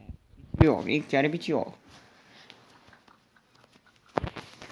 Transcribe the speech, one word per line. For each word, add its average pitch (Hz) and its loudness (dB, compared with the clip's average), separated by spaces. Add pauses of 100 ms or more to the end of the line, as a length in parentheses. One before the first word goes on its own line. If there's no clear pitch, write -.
(380)
bitiyor. 131 4
İlk 143 -2
yarı 143 2
bitiyor. 160 -4 (3000)